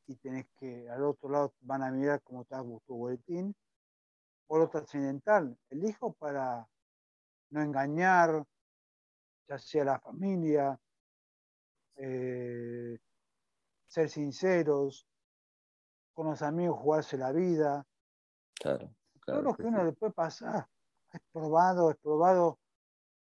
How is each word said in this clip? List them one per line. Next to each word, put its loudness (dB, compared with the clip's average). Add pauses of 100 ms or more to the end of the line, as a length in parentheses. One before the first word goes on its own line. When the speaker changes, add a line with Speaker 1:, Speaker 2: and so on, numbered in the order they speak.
Speaker 1:
y -14
tenés -10 (100)
que, -12
al -4
otro -4
lado 0
van -6
a -2
mirar 0
cómo -14
está -10
tu -14
boletín, -6 (920)
o 0
lo 4
trascendental, 0 (120)
elijo -4
para -6 (840)
no -4
engañar, 2 (1000)
ya -10
sea -2
la 0
familia, 0 (1160)
eh, -8 (920)
ser 0
sinceros, 0 (1080)
con -6
los -4
amigos -2
jugarse 0
la -2
vida. 2 (760)
Speaker 2:
Claro, -4 (340)
Speaker 1:
Todo 0
Speaker 2:
claro, -
Speaker 1:
lo 0
Speaker 2:
sí, -12
Speaker 1:
que -4
uno 2
Speaker 2:
sí. 2
Speaker 1:
le 0
puede -4
pasar, -4 (440)
es -20 (120)
probado, 4
es -4
probado, 4 (760)